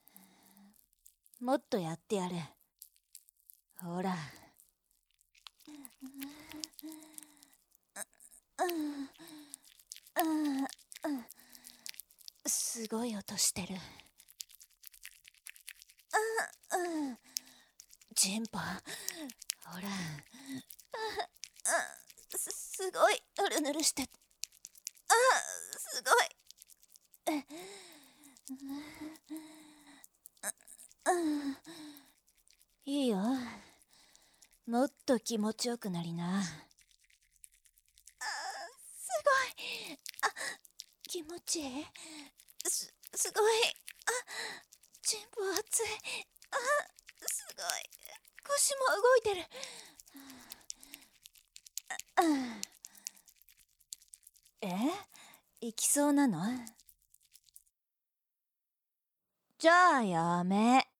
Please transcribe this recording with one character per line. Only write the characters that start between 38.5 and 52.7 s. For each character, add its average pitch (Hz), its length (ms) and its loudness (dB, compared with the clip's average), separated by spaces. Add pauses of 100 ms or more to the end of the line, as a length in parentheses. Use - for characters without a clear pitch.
ご 587 80 8 (600)
い。 277 60 -16 (240)
あ、 370 80 2 (720)
気 - 200 -6
持 330 180 -12
ち - 200 -2
い 269 200 -6
い。 320 40 -8 (800)
す、 - 300 -2 (220)
す - 160 0
ご 453 100 2
い。 427 120 6 (100)
あ、 - 480 -2 (920)
チ - 160 0
ン 415 140 -14
ポ 440 100 -6 (100)
熱 427 320 0
い。 427 40 -2 (640)
あ、 - 60 -2 (720)
す - 160 -4 (120)
ご - 80 -12
い。 - 20 -8 (840)
腰 571 280 2
も 539 100 0 (160)
動 494 160 10
い 453 40 6
て 427 140 2
る。 359 60 -4 (4000)